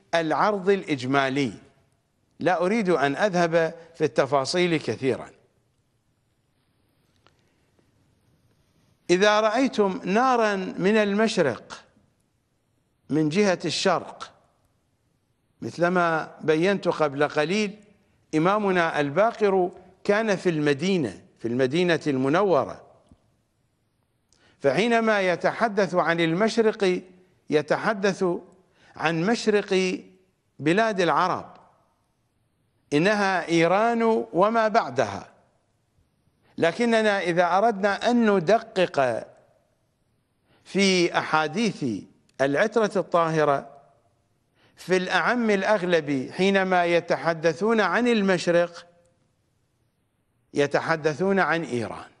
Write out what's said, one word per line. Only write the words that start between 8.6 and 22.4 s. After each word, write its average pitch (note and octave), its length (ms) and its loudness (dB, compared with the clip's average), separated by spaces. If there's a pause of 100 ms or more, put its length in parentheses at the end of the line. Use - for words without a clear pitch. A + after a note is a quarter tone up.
إذا G#3 300 4
رأيتم G#3+ 640 0
نارا A3 520 2
من F#3 400 0
المشرق G3+ 880 -2 (1300)
من D3+ 180 0
جهة F#3 360 0
الشرق، D#3 680 -4 (1300)
مثلما E3 800 -2
بينت F3 480 0
قبل D3 400 -2
قليل، F#3+ 560 -4 (500)
إمامنا F3 680 0
الباقر F#3 680 0 (340)
كان G#3 320 0
في F#3 120 -2
المدينة، D3 760 0 (160)
في A#2 100 -6
المدينة C#3+ 580 0
المنورة، C3+ 800 0 (1700)